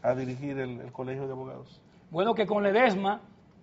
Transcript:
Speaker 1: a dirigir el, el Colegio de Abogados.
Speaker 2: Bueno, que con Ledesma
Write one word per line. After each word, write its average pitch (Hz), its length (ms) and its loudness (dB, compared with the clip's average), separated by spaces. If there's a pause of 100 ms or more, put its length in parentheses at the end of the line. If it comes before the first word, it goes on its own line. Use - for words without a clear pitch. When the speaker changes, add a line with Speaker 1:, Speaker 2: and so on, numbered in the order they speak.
Speaker 1:
a 123 140 2
dirigir 131 420 -6
el, 127 240 -6
el 123 100 -14
Colegio 131 360 -8
de 131 60 -8
Abogados. 131 480 -14 (280)
Speaker 2:
Bueno, 190 240 2
que 214 140 0
con 208 160 2
Ledesma 202 580 4 (420)